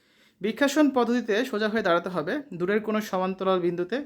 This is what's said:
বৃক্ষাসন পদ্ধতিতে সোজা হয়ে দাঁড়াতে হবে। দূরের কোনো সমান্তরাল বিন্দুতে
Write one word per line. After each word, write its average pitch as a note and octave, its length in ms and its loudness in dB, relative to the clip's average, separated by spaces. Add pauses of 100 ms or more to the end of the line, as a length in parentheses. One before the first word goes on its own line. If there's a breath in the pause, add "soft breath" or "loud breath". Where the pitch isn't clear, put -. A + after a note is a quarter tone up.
(400 soft breath)
বৃক্ষাসন C#4 500 2
পদ্ধতিতে A#3+ 440 0 (100)
সোজা G#3+ 240 -2
হয়ে G#3+ 180 -2
দাঁড়াতে F3 240 2
হবে। F3 220 -4 (220)
দূরের F#3 320 0
কোনো G#3+ 120 0 (120)
সমান্তরাল F#3+ 500 0
বিন্দুতে F3 460 -2